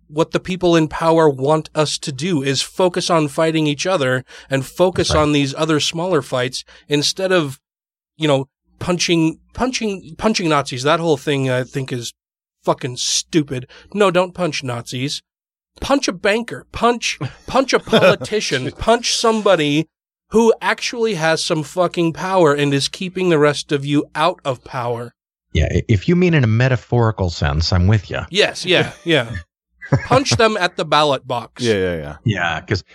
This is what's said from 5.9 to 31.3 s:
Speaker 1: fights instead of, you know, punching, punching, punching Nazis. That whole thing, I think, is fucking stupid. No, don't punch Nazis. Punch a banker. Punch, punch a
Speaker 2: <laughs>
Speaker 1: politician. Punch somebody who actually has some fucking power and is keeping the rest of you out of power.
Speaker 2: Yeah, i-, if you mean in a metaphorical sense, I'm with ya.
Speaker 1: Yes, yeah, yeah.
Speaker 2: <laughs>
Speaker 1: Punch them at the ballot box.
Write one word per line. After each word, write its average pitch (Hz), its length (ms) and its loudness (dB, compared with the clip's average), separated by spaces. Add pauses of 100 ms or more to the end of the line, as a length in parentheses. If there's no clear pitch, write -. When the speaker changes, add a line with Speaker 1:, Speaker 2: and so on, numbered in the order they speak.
Speaker 1:
fights 127 440 -4 (240)
instead 147 440 -2
of, 151 260 0 (580)
you 156 120 0
know, 135 200 2 (320)
punching, 165 580 0 (160)
punching, 214 640 -4
punching 214 320 0
Nazis. 139 320 0
That 160 180 2
whole 165 160 2
thing, 139 320 -2
I 127 160 0
think, 131 280 -8
is 120 200 -8 (520)
fucking 139 340 -4
stupid. 135 680 -2 (280)
No, 196 160 2
don't 180 240 0
punch 165 280 -4
Nazis. 127 600 -8 (580)
Punch 277 260 0
a 269 60 -4
banker. 214 580 -4
Punch, - 480 -2 (280)
punch 262 260 0
a 240 60 2
Speaker 2:
<laughs> - 20 0
Speaker 1:
politician. 190 920 0
Punch - 440 0
somebody 180 720 2 (440)
who 226 280 6
actually 226 540 -2
has 160 280 0
some 156 200 -2
fucking 170 500 -2
power 170 420 2
and 143 200 2
is 139 140 0
keeping 185 420 -2
the 160 80 4
rest 147 340 2
of 139 140 -2
you 147 180 2 (100)
out 170 300 0
of 127 200 -4
power. 120 480 -6 (400)
Speaker 2:
Yeah, - 200 0
i-, - 160 2
if 107 200 2
you 175 60 4
mean 175 200 4
in 135 100 4
a 110 40 2
metaphorical 117 840 0
sense, 78 420 -2
I'm 90 160 4
with 110 220 2
ya. 67 200 -6
Speaker 1:
Yes, 185 340 0
yeah, 151 280 0 (120)
yeah. 123 300 0 (340)
Speaker 2:
<laughs> - 380 -2
Speaker 1:
Punch 262 300 2
them 220 200 4
at 180 200 -2
the 190 80 -4
ballot 147 420 2
box. 123 380 -8